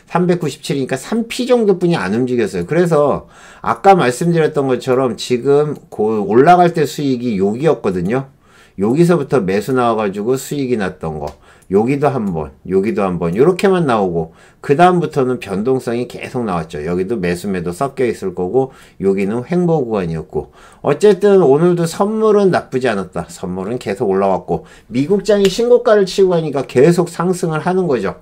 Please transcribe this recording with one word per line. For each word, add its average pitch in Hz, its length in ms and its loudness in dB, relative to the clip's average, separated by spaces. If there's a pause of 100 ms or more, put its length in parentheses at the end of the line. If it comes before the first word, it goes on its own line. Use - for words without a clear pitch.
삼백구십칠이니까 160 920 -2
삼 226 300 -4
피 247 200 -4
정도뿐이 202 480 2
안 98 180 -2
움직였어요. 110 540 -2
그래서 151 600 2 (340)
아까 196 340 4
말씀드렸던 151 720 2
것처럼 127 500 0
지금 139 580 0 (140)
고-, 107 380 -2
올라갈 170 460 6
때 160 120 0
수익이 123 540 -2
여기였거든요. 110 880 0 (520)
여기서부터 143 640 2
매수 98 320 -2
나와가지고 110 640 0
수익이 131 400 -4
났던 85 420 -6
거. 73 80 -8 (420)
여기도 135 400 0
한 107 240 -4
번, 73 180 -6 (160)
여기도 98 360 0
한 90 140 -2
번, 85 160 -2
요렇게만 175 520 2
나오고, 95 480 -2 (260)
그 - 160 -2
다음부터는 151 640 2
변동성이 120 680 -4
계속 - 340 -8
나왔죠. 82 420 -6
여기도 92 300 -2
매수, 87 320 -4
매도 90 240 -4
섞여 135 320 -4
있을 98 320 -4
거고, 117 380 -2 (260)
여기는 98 500 -2
횡보 165 360 0
구간이었고. 87 680 -6 (300)
어쨌든 196 600 4
오늘도 170 440 4
선물은 208 680 2
나쁘지 127 380 -2
않았다. 90 400 -6
선물은 92 500 -8
계속 101 300 -4
올라왔고, 95 560 0 (220)
미국장이 196 600 2
신고가를 233 580 2
치고 185 260 2
가니까 151 320 -2
계속 165 440 4
상승을 170 520 -4
하는 180 280 -2
거죠. 101 340 -2